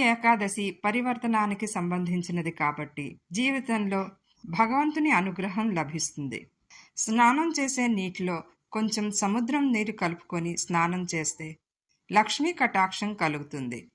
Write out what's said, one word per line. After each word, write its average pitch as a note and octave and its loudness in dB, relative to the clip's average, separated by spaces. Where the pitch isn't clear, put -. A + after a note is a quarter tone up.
ఏకాదశి A#3 2
పరివర్తనానికి A3 0
సంబంధించినది F3 -2
కాబట్టి D3 -4
జీవితంలో A3+ 0
భగవంతుని C#4+ 2
అనుగ్రహం F#3+ 0
లభిస్తుంది. D3 -4
స్నానం A#3+ 4
చేసే C4 0
నీటిలో F#3 -2
కొంచెం G#3+ 0
సముద్రం A#3+ 2
నీరు G#3+ 0
కలుపుకొని E3+ -2
స్నానం F3 0
చేస్తే D#3+ -4
లక్ష్మీ G#3+ 2
కటాక్షం G#3 0
కలుగుతుంది. C#3+ -4